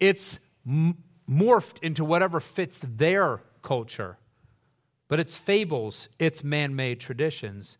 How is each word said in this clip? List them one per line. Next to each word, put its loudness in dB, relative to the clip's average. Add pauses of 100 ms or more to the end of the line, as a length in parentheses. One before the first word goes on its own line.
it's 2 (280)
m-, 2 (240)
morphed 4
into -2
whatever 2
fits -6
their 2 (220)
culture. -6 (920)
But 0
it's -6
fables, -2
it's 0
man-made -2
traditions, -6